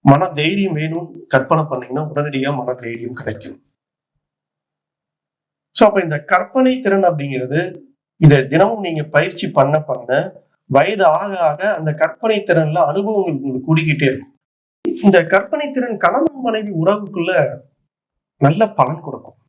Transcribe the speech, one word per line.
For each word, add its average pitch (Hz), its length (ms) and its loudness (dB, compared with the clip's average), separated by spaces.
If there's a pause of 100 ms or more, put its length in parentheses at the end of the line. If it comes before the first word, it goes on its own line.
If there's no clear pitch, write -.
மன 147 280 6
தைரியம் 170 440 -2
வேணும் 160 560 -6
கற்பனை 151 400 2
பண்ணீங்கன்னா 135 440 -6
உடனடியா 143 440 -4
மன 123 180 -6
தைரியம் 117 400 -10
கிடைக்கும். - 480 -12 (2250)
So, 220 120 6
அப்ப 196 120 2
இந்த 156 180 -2
கற்பனை 254 640 0
திறன் 196 220 2
அப்படிங்கிறது 143 580 -2 (560)
இதை 147 300 6
தினமும் 202 340 2
நீங்க 165 220 -4
பயிற்சி 165 480 -2
பண்ண 147 300 2
பண்ண 151 520 -4 (340)
வயது 180 380 2
ஆக 185 340 2
ஆக 170 360 0
அந்த 156 180 -4
கற்பனை 202 460 -2
திறன்ல 165 460 0
அனுபவங்கள் 190 500 -2
உங்களுக்கு 131 320 -6
கூடிக்கிட்டே 156 380 0
இருக்கும். 135 300 -4 (680)
இந்த 185 220 6
கற்பனை 285 460 0
திறன் 240 260 -4
கணவன் 269 440 0
மனைவி 220 300 -4
உறவுக்குள்ள 180 920 -2 (760)
நல்ல 160 360 2
பலன் 147 280 -2
கொடுக்கும். - 380 -16 (100)